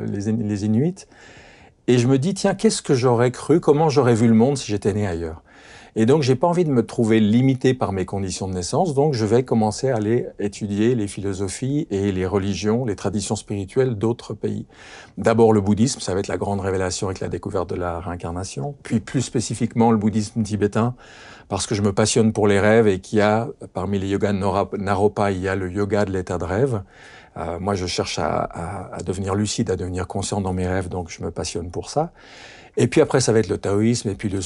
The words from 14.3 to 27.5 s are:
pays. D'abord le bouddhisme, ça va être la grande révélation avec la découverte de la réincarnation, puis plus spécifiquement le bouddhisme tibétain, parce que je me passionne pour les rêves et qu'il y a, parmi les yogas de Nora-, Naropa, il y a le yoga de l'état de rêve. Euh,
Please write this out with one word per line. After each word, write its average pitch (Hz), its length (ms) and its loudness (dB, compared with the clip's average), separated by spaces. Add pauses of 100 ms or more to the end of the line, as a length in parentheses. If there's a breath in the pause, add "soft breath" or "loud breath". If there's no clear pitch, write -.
pays. 104 320 -6 (500 loud breath)
D'abord 113 360 6
le 107 100 4
bouddhisme, 104 380 0
ça - 120 -6
va 95 80 0
être 98 80 -6
la 95 80 -4
grande 98 240 -4
révélation 95 480 -2
avec 95 120 -6
la 101 80 -6
découverte 92 420 -4
de 98 40 -4
la 87 240 -4
réincarnation, 87 840 -8
puis 113 180 -2
plus 127 220 -4
spécifiquement 117 680 0
le 113 60 4
bouddhisme 107 460 -2
tibétain, 107 520 0 (540 loud breath)
parce - 180 -4
que - 80 -2
je 101 80 0
me 104 100 2
passionne 110 400 2
pour 107 140 2
les 101 140 4
rêves 110 260 6
et 95 140 2
qu'il 107 180 -2
y 101 40 4
a, 107 260 2 (240)
parmi 98 260 -2
les 95 100 -4
yogas 98 260 0
de 98 40 -2
Nora-, 95 380 0
Naropa, 101 560 0
il 92 80 -4
y 95 80 -2
a 95 80 -2
le 92 160 -4
yoga 104 320 0
de 98 80 -4
l'état 90 260 -4
de 90 60 -6
rêve. 104 380 0 (540 loud breath)
Euh, 85 220 -6